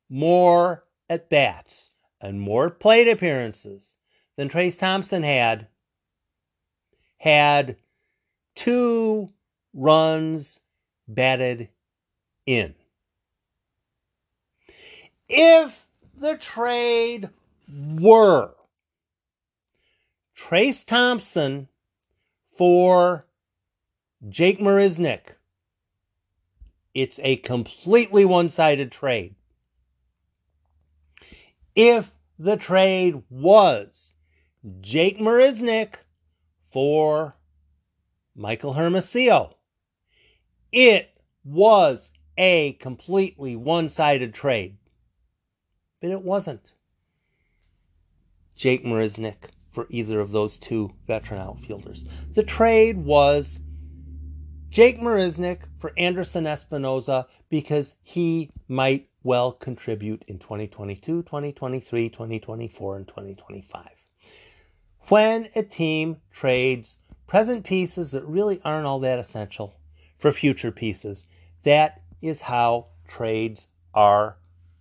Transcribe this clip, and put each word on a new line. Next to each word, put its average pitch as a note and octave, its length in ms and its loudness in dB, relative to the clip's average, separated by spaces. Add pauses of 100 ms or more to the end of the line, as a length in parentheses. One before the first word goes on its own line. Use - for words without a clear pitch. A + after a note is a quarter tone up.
more F3 720 2 (260)
at-bats C#3+ 840 -2 (280)
and G2+ 220 -12
more A2+ 280 -2
plate A3+ 380 4
appearances B2 840 -4 (420)
than C#3 140 -8
Trayce F3 280 -2
Thompson F#3+ 460 -4
had, A#2 440 -2 (1500)
had D3 600 2 (760)
two A3+ 760 -2 (420)
runs D#3+ 880 0 (480)
batted B2 640 -2 (760)
in. G#2 300 -2 (2500)
If D#4+ 580 6 (300)
the D4+ 180 -6
trade A#3+ 920 -4 (420)
were D#3+ 840 6 (1800)
Trayce A3+ 480 -2
Thompson F3+ 840 -2 (880)
for F3+ 680 4 (1000)
Jake F3+ 320 0
Marisnick, F#3+ 760 0 (1600)
it's C3 300 -6
a C3+ 140 -2
completely G3 840 0
one-sided D#3+ 680 2
trade. G#2+ 440 -6 (2500)
If A3+ 360 4 (260)
the F#3+ 180 -2
trade F#3 760 0
was D3 840 2 (680)
Jake E3 380 -2
Marisnick A3+ 760 0 (760)
for D3+ 640 -2 (1000)
Michael A#2 380 -8
Hermosillo, F3 840 0 (1120)
it A3+ 380 4 (340)
was E3 680 2 (260)
a E3+ 360 2
completely C#3 840 -6
one-sided C#3+ 800 -2
trade. G2+ 440 -4 (1200)
But F3 120 -8
it F#3+ 100 -8
wasn't F3+ 520 -8 (1800)
Jake B2+ 300 -2
Marisnick A2 680 -6 (200)
for A#2+ 180 -12
either A2 300 -6
of G2+ 120 -6
those G#2+ 260 -4
two G#2+ 360 -8 (140)
veteran G#2+ 340 -8
outfielders. - 640 -18 (300)
The G#3+ 80 0
trade A3+ 540 2
was C#3+ 600 0 (1120)
Jake A#3 300 4
Marisnick F3+ 640 -4 (220)
for D#3 140 -12
Anderson F3+ 480 -4
Espinoza C3+ 800 -6 (240)
because D3 540 -6
he E3 460 -6 (200)
might C3+ 400 -2 (120)
well B2 300 -2
contribute A2 800 -12
in G2 100 -16
twenty G#2+ 260 -12
twenty-two, G#2 580 -12
twenty D3 280 -12
twenty-three, B2 580 -8
twenty A2+ 300 -12
twenty-four, A2 560 -12
and G2 100 -16
twenty G2 300 -18
twenty-five. - 720 -20 (1040)
When A3 460 2
a A3 80 -4
team D#3+ 580 -6 (100)
trades B2+ 680 -4 (280)
present A3 380 -2
pieces F3 460 -6
that C3+ 140 -8
really F#3+ 380 -4
aren't D3+ 220 -4
all C3+ 160 -6
that C3 180 -2
essential G#2 560 -14 (420)
for D3 140 0
future C3+ 400 -2
pieces, G#2 560 -12 (360)
that D3+ 380 2 (200)
is D#3+ 180 -8
how A#2+ 480 -4 (180)
trades A2 640 -8 (260)
are G#2 440 2 (440)